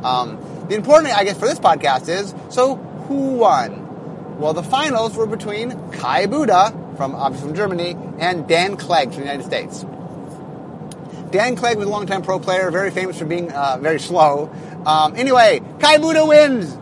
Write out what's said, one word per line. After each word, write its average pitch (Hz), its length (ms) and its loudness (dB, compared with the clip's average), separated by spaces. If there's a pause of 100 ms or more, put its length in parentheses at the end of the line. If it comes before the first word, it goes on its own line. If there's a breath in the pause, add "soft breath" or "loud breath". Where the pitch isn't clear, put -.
Um, 123 340 -2 (300 loud breath)
the 196 60 -2
important, 269 420 6
I - 80 2
guess, 190 140 -2
for 196 80 -2
this 302 120 0
podcast 147 500 2
is, 190 260 -4 (140)
so 262 280 2
who 269 600 -4
won? 135 1000 -2
Well, 151 140 0
the 165 100 -4
finals 247 540 -2
were 220 100 -2
between 220 680 -8
Kai 151 340 0
Buda, 214 720 2
from, 135 180 -6
obviously 135 340 -4
from 156 80 -6
Germany, 175 400 -4 (220)
and 170 280 -2
Dan 180 300 2
Clegg 151 360 0
from 139 100 -10
the 139 40 -8
United 139 180 -6
States. - 400 -6 (1500 loud breath)
Dan 196 260 0
Clegg 233 220 0
was 202 80 -4
a 202 40 -2
longtime 196 320 -4
pro 185 160 -2
player, 185 320 0
very 185 200 0
famous 185 280 -6
for 170 60 -6
being, 170 260 -4
uh, 139 300 -2
very 151 180 0
slow. 156 520 2 (360 loud breath)
Um, 156 300 4
anyway, 233 440 6 (200)
Kai 302 180 8
Buda 311 280 4
wins. 277 560 6